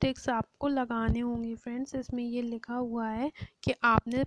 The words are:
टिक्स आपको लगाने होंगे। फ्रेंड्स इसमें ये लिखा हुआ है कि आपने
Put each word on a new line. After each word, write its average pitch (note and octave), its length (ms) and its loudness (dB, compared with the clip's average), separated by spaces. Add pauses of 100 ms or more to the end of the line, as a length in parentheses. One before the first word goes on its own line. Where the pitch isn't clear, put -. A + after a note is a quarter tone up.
टिक्स - 280 2
आपको A#3+ 400 0
लगाने A#3 520 2
होंगे। A#3 340 -2
फ्रेंड्स B3 400 -6
इसमें B3 280 -4
ये A#3+ 200 -2
लिखा A#3 320 -6
हुआ A#3 340 -2
है A#3 220 -2 (340)
कि C4 80 2 (120)
आपने A#3+ 420 4